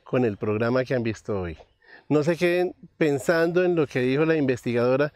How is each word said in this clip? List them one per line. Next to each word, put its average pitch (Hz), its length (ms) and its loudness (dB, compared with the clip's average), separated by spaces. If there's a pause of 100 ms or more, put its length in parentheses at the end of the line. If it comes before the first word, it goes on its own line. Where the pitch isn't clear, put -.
con 127 220 0
el 104 120 0
programa 117 480 0
que 131 100 -4
han 120 100 -2
visto 107 360 -6
hoy. 85 160 -8 (520)
No - 160 2
se 165 120 0
queden 175 380 0 (220)
pensando 165 640 2
en 180 140 0
lo 151 100 2
que - 140 -4
dijo 131 240 0
la 160 100 2
investigadora 127 800 0